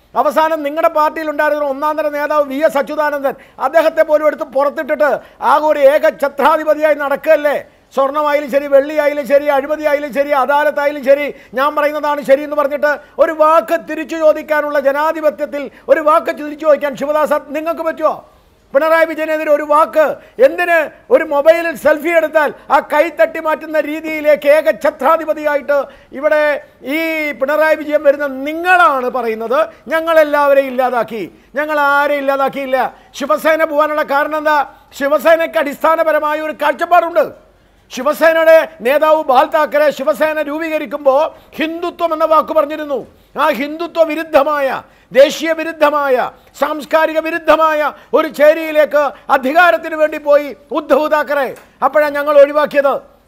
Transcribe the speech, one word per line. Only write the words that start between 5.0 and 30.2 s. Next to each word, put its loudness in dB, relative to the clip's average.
ആകെ 2
ഒരു 0
ഏക 4
ഛത്രാധിപതിയായി 0
നടക്കുകയല്ലേ? 0
സ്വർണ്ണമായാലും -2
ശരി, 0
വെള്ളിയായാലും 0
ശരി, 2
അഴിമതിയായാലും -2
ശരി, -2
അദാലത്തായാലും 0
ശരി, 2
ഞാൻ -2
പറയുന്നതാണ് -2
ശരി 2
എന്ന് -6
പറഞ്ഞിട്ട് -2
ഒരു 2
വാക്ക് 2
തിരിച്ചു -8
ചോദിക്കാനുള്ള 0
ജനാധിപത്യത്തിൽ -2
ഒരു 4
വാക്ക് 0
തിരിച്ചു -10
ചോദിക്കാൻ 2
ശിവദാസ -2
നിങ്ങൾക്ക് -6
പറ്റുമോ? -2
പിണറായി 2
വിജയനെതിരെ -4
ഒരു 4
വാക്ക്, 2
എന്തിന് 0
ഒരു 4
മൊബൈലിൽ 2
സെൽഫി 0
എടുത്താൽ 2
ആ 4
കൈ 0
തട്ടി 0
മാറ്റുന്ന -2
രീതിയിലേക്ക് -2
ഏക 2
ഛത്രാധിപതിയായിട്ട് -2
ഇവിടെ -2
ഈ -4
പിണറായി 0
വിജയൻ -2
വരുന്ന 2
നിങ്ങളാണ് 0
പറയുന്നത്, -2
"ഞങ്ങളെല്ലാവരെയും 2